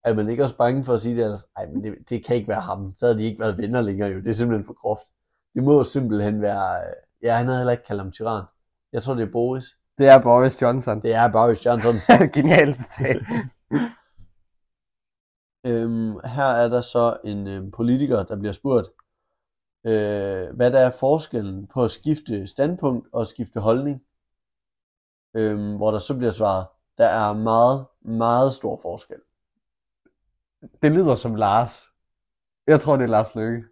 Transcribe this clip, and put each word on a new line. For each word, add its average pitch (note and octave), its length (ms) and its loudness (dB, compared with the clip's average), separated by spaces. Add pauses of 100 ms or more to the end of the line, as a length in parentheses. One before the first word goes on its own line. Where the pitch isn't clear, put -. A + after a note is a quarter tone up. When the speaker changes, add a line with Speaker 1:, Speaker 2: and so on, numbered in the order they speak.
Speaker 1:
er A#2 100 2
man G#2+ 140 -2
ikke A#2+ 140 -2
også B2+ 140 -2
bange B2+ 280 0
for B2+ 100 0
at A2 60 0
sige A#2 160 -4
det? A#2 80 0
Ellers, G#2 220 -6 (100)
ej, G2 100 -10
men E2 180 -10
det, G#2+ 100 -10 (160)
det A#2+ 140 -6
kan B2 120 -2
ikke G#2+ 120 -4
være G2+ 120 -4
ham. F#2+ 380 -8
Så B2 80 0
havde A2+ 120 2
de G#2+ 60 -4
ikke A2 160 -6
været G#2+ 180 -4
venner A#2 220 -2
længere G2+ 300 -2
jo. F#2+ 100 -8
Det G2 80 -6
er A2 60 -2
simpelthen A2+ 320 -2
for - 80 -20
groft. - 280 -6 (520)
Det - 80 -2
må C#3+ 220 4
simpelthen G#2+ 580 -2
være, F#2 440 -2
øh, E2+ 60 -12 (300)
ja, F#2+ 140 0
han A#2+ 100 0
havde B2+ 120 0
heller B2 140 0
ikke A#2+ 120 -4
kaldt G2+ 180 -6
ham G2 100 -10
tyran. A2 320 -6 (480)
Jeg A#2 100 -4
tror, C3 120 -4
det A#2 140 -2
er - 40 -12
Boris. B2 320 -4 (340)
Speaker 2:
Det C3+ 100 6
er C3+ 140 12
Boris B2 400 4
Johnson. A#2+ 400 -2
Speaker 1:
Det A2+ 120 0
er A#2 180 2
Boris A2+ 340 2
Johnson. A#2 280 2 (220)
Speaker 2:
<laughs> D#3+ 180 2
Genialt C#3+ 420 4
citat. B2+ 400 -4 (2500)
Speaker 1:
Øhm, A2+ 480 -2 (100)
her C3+ 200 -4
er A#2+ 240 2
der A#2+ 120 0
så A#2 440 0
en, G2+ 220 -8
øhm, G2 240 -10
politiker, B2 520 0
der G#2 140 -8
bliver G2+ 160 -6
spurgt, A#2+ 360 -2 (1000)
øh, G2+ 680 -4
hvad A#2+ 140 2
der C3 100 2
er B2+ 100 4
forskellen A#2 760 -4
på B2+ 180 -2
at A2 60 0
skifte B2 560 -6
standpunkt C#3+ 680 -4
og A#2 140 -4
skifte - 340 -10
holdning. C3 420 -2 (1300)
Øhm, G#2 400 -4
hvor G#2+ 140 0
der G#2+ 80 -2
så C3+ 180 -6
bliver B2 140 0
svaret, G2+ 360 -2 (320)
"Der A#2 80 4
er G#2 260 2
meget, A#2 540 2 (320)
meget A#2+ 360 2
stor - 280 -8
forskel." - 340 -12 (1700)
Speaker 2:
Det D3+ 100 4
lyder E3 220 4
som A2+ 200 -6
Lars. A2 480 0 (840)
Jeg D3+ 140 6
tror, D3 160 2
det B2+ 80 0
er A#2 40 -2
Lars A2 260 0
Løkke. A2+ 380 -6